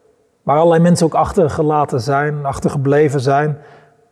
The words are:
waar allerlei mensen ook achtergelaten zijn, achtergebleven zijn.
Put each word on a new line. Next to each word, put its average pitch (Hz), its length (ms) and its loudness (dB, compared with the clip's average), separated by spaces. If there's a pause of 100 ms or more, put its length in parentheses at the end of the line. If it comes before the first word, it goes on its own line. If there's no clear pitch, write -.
(420)
waar 139 140 0
allerlei 165 260 4
mensen 170 240 4
ook 151 80 -2
achtergelaten 151 880 0
zijn, 143 440 -4
achtergebleven 139 760 0
zijn. 139 380 0 (540)